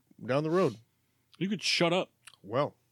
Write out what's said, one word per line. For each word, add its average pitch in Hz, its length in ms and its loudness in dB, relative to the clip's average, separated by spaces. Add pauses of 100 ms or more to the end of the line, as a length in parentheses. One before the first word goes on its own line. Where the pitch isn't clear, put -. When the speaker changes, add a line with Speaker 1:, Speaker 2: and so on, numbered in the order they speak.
(260)
Speaker 1:
down 139 180 0
the 160 80 -2
road. 160 260 2 (600)
Speaker 2:
You 190 120 -4
could 202 120 -4
shut 170 300 2
up. 175 180 0 (340)
Speaker 1:
Well. 127 320 -2 (160)